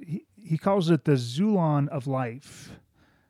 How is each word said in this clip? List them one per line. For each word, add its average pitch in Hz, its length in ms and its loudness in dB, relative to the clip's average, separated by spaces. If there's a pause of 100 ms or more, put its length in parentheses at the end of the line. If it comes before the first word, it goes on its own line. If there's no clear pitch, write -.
He, 170 200 -8 (120)
he 156 220 -4
calls 196 320 2
it 165 140 4
the 151 80 4
Zulon 147 760 2
of 135 180 -8
life. 127 640 -6 (580)